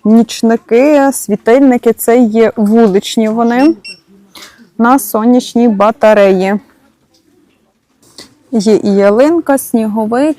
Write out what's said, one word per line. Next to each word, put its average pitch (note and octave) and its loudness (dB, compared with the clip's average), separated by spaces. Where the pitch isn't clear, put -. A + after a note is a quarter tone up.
нічники, A#3 0
світильники. A#3+ 0
Це A#3 0
є A3 2
вуличні G#3+ 0
вони. A#3+ 0
На A#3+ 0
сонячній A#3+ -2
батареї. G3+ 0
Є G#3+ 0
і G3 -2
ялинка, C4+ 0
сніговик, A3+ -4